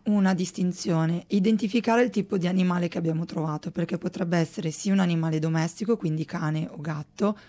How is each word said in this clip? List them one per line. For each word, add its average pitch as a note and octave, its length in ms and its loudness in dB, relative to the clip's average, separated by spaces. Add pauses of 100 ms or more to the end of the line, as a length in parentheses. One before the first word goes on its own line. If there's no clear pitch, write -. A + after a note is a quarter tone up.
una G3 300 4
distinzione: F3 960 0
identificare A3 760 2
il B3 60 2
tipo G3+ 280 -2
di F3 100 0
animale F3+ 400 2
che E3+ 100 -8
abbiamo E3 280 0
trovato, D#3 460 -4
perché E3+ 260 -2
potrebbe F3 400 -2
essere D#3+ 340 -2
sì F#3+ 200 -4
un G3 80 4
animale E3 400 2
domestico, E3 580 0
quindi D#3+ 260 -2
cane D#3 480 -4
o - 80 -14
gatto, D#3+ 580 -4 (120)